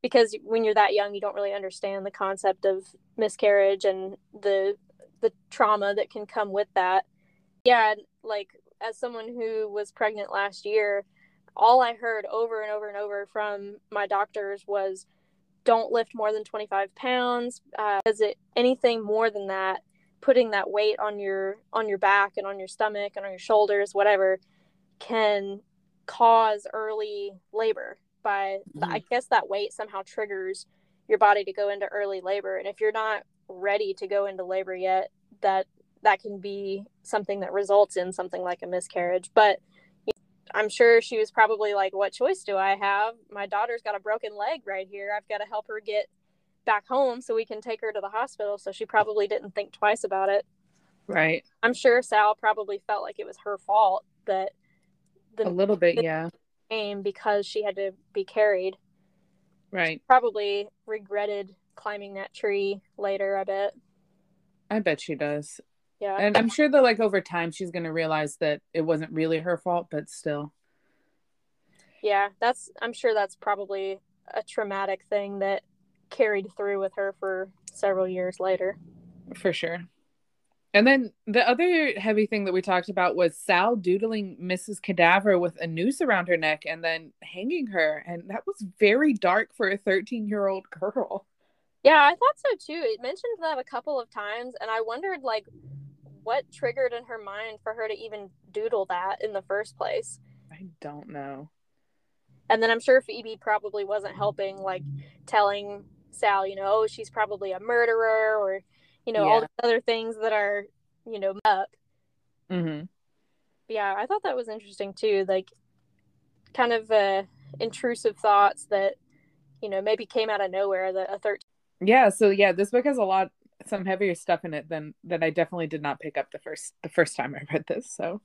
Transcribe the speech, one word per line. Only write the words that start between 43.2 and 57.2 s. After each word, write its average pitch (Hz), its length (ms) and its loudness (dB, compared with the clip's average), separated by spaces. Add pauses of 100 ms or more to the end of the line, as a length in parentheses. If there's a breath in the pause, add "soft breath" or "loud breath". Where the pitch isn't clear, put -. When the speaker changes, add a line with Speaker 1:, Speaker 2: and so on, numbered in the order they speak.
Speaker 1:
My 202 160 -8
daughter's 233 340 -4
got 208 140 -6
a 196 40 -6
broken 214 360 -6
leg 240 300 -4
right 190 240 -8
here. 202 260 -10
I've 208 120 -8
gotta 208 220 -6
help 214 180 -8
her 214 120 -10
get 208 280 -4 (580)
back 208 220 0
home 254 340 0
so 240 140 -6
we 226 100 -2
can 214 160 -10
take 226 200 -8
her 220 100 -6
to 214 100 -6
the 196 80 -8
hospital." 208 480 -4
So 202 140 -10
she 214 140 -8
probably 214 420 2
didn't 208 280 -4
think - 160 -6
twice 214 320 2
about 190 260 0
it. 202 160 0 (600)
Speaker 2:
Right. 160 380 2 (180)
Speaker 1:
I'm 240 100 4
sure 247 280 6
Sal 214 340 4
probably 214 520 -2
felt 208 160 -2
like - 160 -12
it - 60 -10
was - 200 -18
her 202 120 -6
fault 196 460 2 (220)
that 190 260 -2 (840)
the 214 120 -2
Speaker 2:
A - 20 0
little 196 280 2
bit, 170 180 4
Speaker 1:
the 156 80 0
Speaker 2:
yeah. 160 260 0 (400)
Speaker 1:
came 202 320 -6
because 202 440 -2